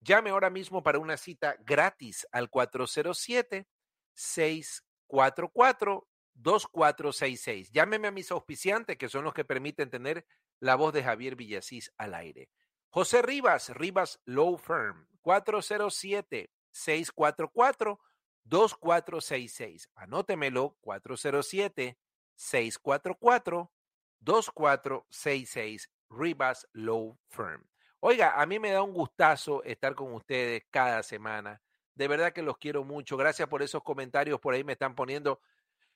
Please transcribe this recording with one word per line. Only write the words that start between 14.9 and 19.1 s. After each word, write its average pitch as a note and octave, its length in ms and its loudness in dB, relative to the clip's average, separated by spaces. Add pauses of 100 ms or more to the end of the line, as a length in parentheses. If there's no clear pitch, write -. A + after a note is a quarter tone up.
cuatro G3+ 420 2
cero G#3 260 -2
siete, G3 600 -6 (180)
seis D#3+ 420 -2
cuatro D3+ 400 0
cuatro, A#3 480 2 (440)
dos F#3+ 320 4
cuatro E3+ 440 0